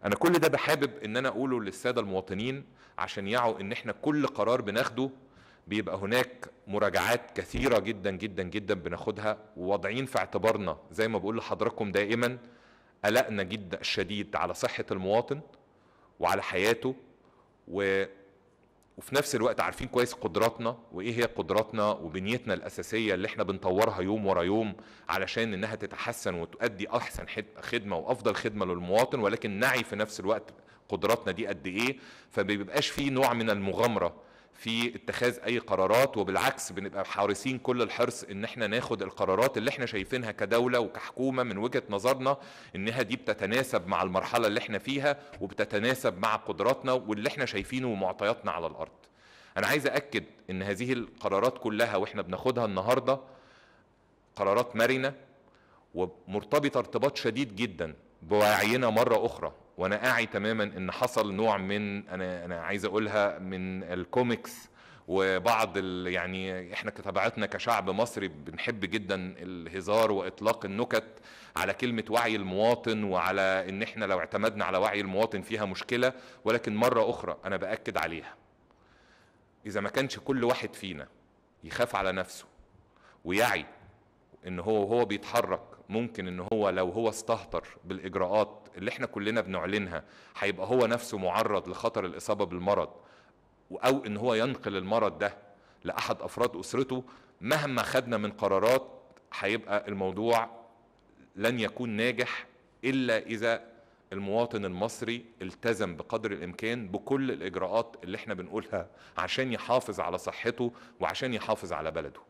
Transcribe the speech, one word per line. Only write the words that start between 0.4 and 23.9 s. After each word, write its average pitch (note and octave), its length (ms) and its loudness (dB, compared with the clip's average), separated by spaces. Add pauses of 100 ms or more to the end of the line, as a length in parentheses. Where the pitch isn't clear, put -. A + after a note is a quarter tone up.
بحابب C#3 440 2 (140)
إن G#2+ 120 -2
أنا C3 120 0
أقوله B2 320 0
للسادة A#2+ 400 -2
المواطنين G#2 600 -2 (340)
عشان G2 300 -4
يعوا A#2 320 2
إن G2 120 -6
إحنا A#2 200 -6
كل D3+ 360 0
قرار A#2+ 340 2
بناخده A#2 480 0 (580)
بيبقى F#2+ 300 -2
هناك A2+ 520 -2 (180)
مراجعات G2+ 680 2
كثيرة A#2 420 2
جدًا، G2 320 -2
جدًا، F#2+ 320 -4
جدًا G2 300 -2
بناخدها، G2 640 -2 (200)
وواضعين G2 480 0
في B2+ 120 -2
اعتبارنا G2 600 2 (140)
زي G#2 160 0
ما A2+ 120 0
بقول G#2 180 -2
لحضراتكم G#2+ 540 -2
دائمًا A#2 460 2 (680)
قلقنا G#2+ 380 4
جدًا F#2 360 -6
الشديد G2+ 560 -2
على F2 180 0
صحة - 380 -2
المواطن G#2+ 480 2 (800)
وعلى F#2+ 240 2
حياته، A2+ 520 2 (720)
و-، G2 360 2 (920)
وفي - 180 -6
نفس C#3+ 200 2
الوقت A2+ 260 2
عارفين F#2 260 -2
كويس B2 260 2
قدراتنا A2+ 640 0 (140)
وإيه G2+ 260 -4
هي A#2+ 60 4
قدراتنا G#2+ 680 0
وبنيتنا F#2+ 640 -2
الأساسية G2 600 -2
اللي F#2 140 0
إحنا A2 160 -2
بنطورها F#2+ 580 2